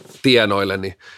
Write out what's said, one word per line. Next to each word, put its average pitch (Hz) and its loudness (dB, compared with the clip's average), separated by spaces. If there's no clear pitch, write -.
tienoille, 101 0
niin 95 -10